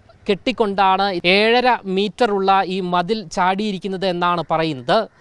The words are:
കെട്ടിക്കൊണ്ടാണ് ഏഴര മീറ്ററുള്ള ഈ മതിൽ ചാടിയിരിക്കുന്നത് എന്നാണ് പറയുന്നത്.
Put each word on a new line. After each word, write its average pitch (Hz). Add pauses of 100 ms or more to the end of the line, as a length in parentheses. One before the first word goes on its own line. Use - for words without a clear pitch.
(300)
കെട്ടിക്കൊണ്ടാണ് 196
ഏഴര 226
മീറ്ററുള്ള 196
ഈ 185
മതിൽ 180
ചാടിയിരിക്കുന്നത് 190
എന്നാണ് 175
പറയുന്നത്. 160 (120)